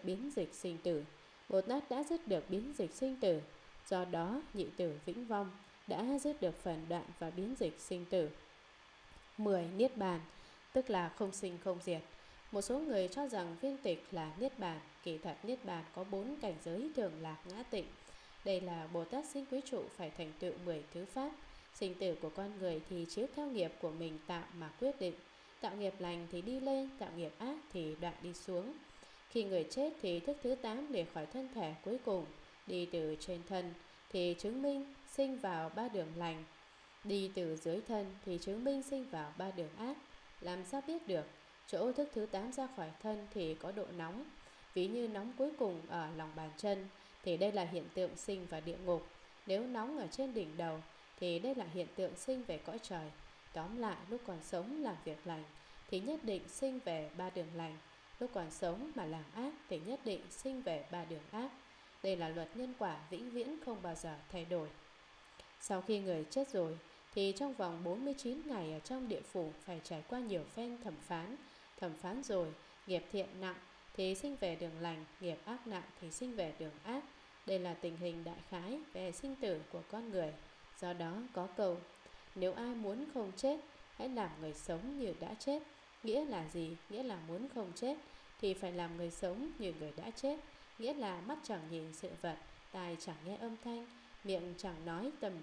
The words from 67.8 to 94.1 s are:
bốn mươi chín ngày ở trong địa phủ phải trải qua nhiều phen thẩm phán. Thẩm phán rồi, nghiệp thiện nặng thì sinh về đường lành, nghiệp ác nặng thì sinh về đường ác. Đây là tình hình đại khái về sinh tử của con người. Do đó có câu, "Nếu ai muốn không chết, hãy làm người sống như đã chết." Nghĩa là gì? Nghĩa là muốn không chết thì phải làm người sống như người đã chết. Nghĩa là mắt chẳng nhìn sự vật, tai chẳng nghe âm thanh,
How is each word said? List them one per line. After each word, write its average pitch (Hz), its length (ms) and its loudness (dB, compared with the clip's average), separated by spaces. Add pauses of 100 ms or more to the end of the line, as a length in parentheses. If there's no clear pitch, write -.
bốn 196 220 2
mươi 277 120 4
chín 262 280 0
ngày 185 280 0
ở 156 60 -2
trong 254 280 -2
địa 208 140 0
phủ 165 300 0 (140)
phải 165 180 -4
trải 156 260 -4
qua 247 100 0
nhiều 202 240 0 (120)
phen 240 280 -2
thẩm 196 100 -4 (140)
phán. 180 280 -2 (420)
Thẩm 175 160 -2
phán 208 300 -2
rồi, 185 240 4 (400)
nghiệp 175 240 2
thiện 190 160 2 (120)
nặng 185 160 -2 (400)
thì 190 200 4
sinh 285 200 -2
về 175 200 2
đường 165 260 -4
lành, 160 240 -2 (160)
nghiệp 170 240 0
ác 240 220 -4
nặng 185 160 -2 (180)
thì 165 100 -6
sinh 254 240 -4
về 165 240 2
đường 156 120 -4 (120)
ác. 262 200 -2 (420)
Đây 190 140 4
là 180 140 0
tình 165 240 -2
hình 170 260 -2
đại 170 160 -6 (100)
khái 196 300 -2 (140)
về 185 180 -2
sinh 269 240 -4
tử 185 260 2 (100)
của 170 100 -4 (100)
con 226 180 -4
người. 170 240 2 (480)
Do 175 120 0
đó 170 200 0 (200)
có 185 140 0 (100)
câu, 185 200 6 (580)
"Nếu 185 180 4
ai 240 220 -2
muốn 220 380 0
không 208 240 0
chết, 285 220 4 (360)
hãy 240 140 -2
làm 220 200 2 (120)
người 156 120 -2
sống 214 460 -2
như 202 200 2
đã - 200 -2
chết." 294 240 2 (400)
Nghĩa 240 220 4
là 190 280 0
gì? 165 220 0 (140)
Nghĩa 214 140 -2
là 208 240 -2
muốn 190 280 -2
không 196 200 0
chết 277 220 0 (440)
thì 196 120 4
phải 185 180 -2
làm 170 260 0
người 170 140 0
sống 208 480 0
như 185 200 0
người 151 180 -4
đã 202 140 -6
chết. 285 260 2 (420)
Nghĩa 247 140 0
là 196 280 0
mắt 262 220 -2
chẳng 190 180 0 (100)
nhìn 165 220 -2
sự 180 160 -6 (120)
vật, 165 160 0 (340)
tai 175 280 -2
chẳng 165 160 -4 (100)
nghe 196 100 -2
âm 226 280 -2
thanh, 233 240 -2 (360)